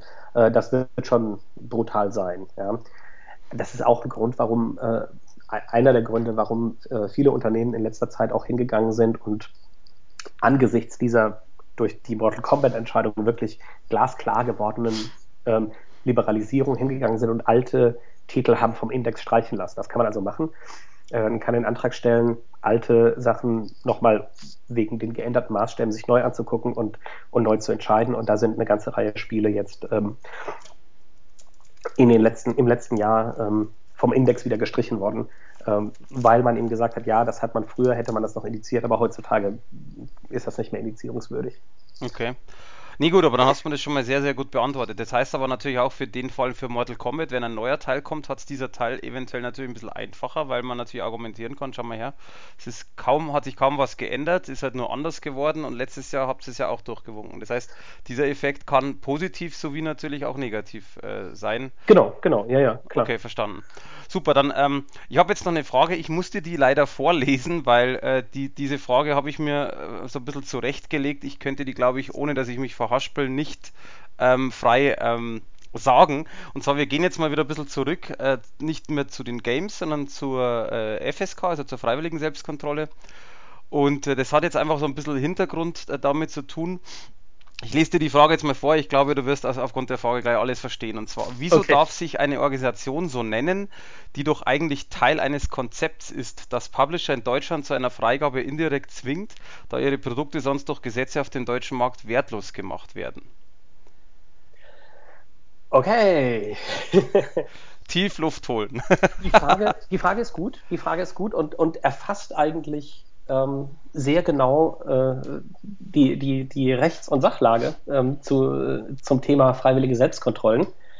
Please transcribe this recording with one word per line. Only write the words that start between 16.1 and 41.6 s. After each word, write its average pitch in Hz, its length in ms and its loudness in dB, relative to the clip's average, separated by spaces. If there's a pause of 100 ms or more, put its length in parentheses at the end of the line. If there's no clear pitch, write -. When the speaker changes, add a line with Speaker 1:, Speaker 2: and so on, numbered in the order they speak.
Speaker 1:
hingegangen 131 420 0
sind 113 100 2
und 113 180 -2
alte 120 520 4 (260)
Titel - 300 4
haben 113 180 4
vom 113 160 -4
Index 120 320 -2
streichen 117 340 2
lassen. 92 200 -4
Das - 120 -6
kann - 120 0
man 113 80 2
also 107 140 -2
machen. 127 280 -2 (600)
Äh, 117 100 0
man 110 180 0
kann 120 140 0
den 120 120 2
Antrag 117 280 0
stellen, 117 440 4 (240)
alte 117 600 6
Sachen 113 600 0
nochmal 110 480 4 (360)
wegen 117 300 0
den 113 160 -4
geänderten 120 400 0
Maßstäben 110 380 0
sich 110 160 -6
neu 120 160 8
anzugucken 120 500 -2
und, 110 240 -4 (320)
und 117 140 4
neu 110 140 6
zu 110 140 -2
entscheiden. 113 440 2
Und 113 140 0
da 107 80 4
sind 110 180 2
eine 113 100 0
ganze 107 320 0
Reihe 107 180 0
Spiele 107 340 0
jetzt, 101 420 -4
ähm, 104 260 0 (1800)
in 127 100 10
den 113 140 10
letzten, 113 340 4
im 127 100 4
letzten 120 300 2
Jahr, 110 420 2
ähm, 107 320 0 (240)
vom 123 200 2
Index 127 320 4
wieder 117 120 0
gestrichen 110 440 -2
worden, 110 260 -2 (400)
ähm, 104 240 2 (180)
weil 120 320 6
man 120 140 4
eben 117 140 0
gesagt 117 260 0
hat, 90 100 -8
„Ja, 113 200 4
das 113 160 -2
hat 120 120 -2
man 110 140 -2
früher, 127 260 2
hätte 120 200 -2
man 110 100 0
das 104 120 -4
noch 113 100 -6
indiziert, 117 400 -2
aber 113 140 4
heutzutage 110 600 0 (720)
ist 127 180 -6
das - 100 -6
nicht 117 140 -6
mehr - 100 -4
indizierungswürdig.“ 120 800 -8 (400)